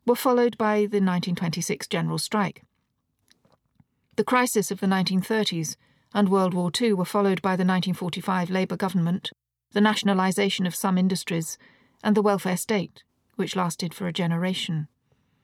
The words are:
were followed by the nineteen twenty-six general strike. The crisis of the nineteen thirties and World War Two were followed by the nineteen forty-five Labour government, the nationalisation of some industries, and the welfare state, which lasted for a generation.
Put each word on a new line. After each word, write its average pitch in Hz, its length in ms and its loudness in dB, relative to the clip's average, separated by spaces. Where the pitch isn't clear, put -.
were 240 100 4
followed 240 420 2
by 214 280 2
the 202 160 0
nineteen 180 340 0
twenty-six 170 500 -4
general 160 320 -2
strike. - 460 -4
The 214 80 2
crisis 247 480 2
of 185 80 -6
the 196 80 0
nineteen 190 320 2
thirties 185 560 -2
and 202 160 2
World 185 240 2
War 180 180 0
Two 226 240 2
were 180 80 0
followed 196 380 2
by 185 160 0
the 185 80 2
nineteen 185 280 2
forty-five 180 560 -2
Labour 185 280 -2
government, 180 520 0
the 202 80 2
nationalisation 196 840 2
of 175 100 -4
some 190 220 0
industries, 180 600 -2
and 208 140 2
the 214 60 4
welfare 190 340 2
state, - 480 -4
which 185 220 -4
lasted 175 360 -4
for 185 140 -6
a 170 60 -4
generation. 170 760 -2